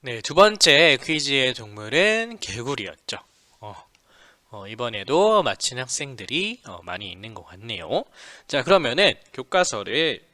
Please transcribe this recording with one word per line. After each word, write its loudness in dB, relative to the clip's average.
네, -10
두 -8
번째 6
퀴즈의 0
동물은 -2
개구리였죠. -8
어, -16
어, -18
이번에도 0
맞힌 -4
학생들이, -8
어, -14
많이 -10
있는 -16
것 -18
같네요. -6
자, 0
그러면은 4
교과서를 -2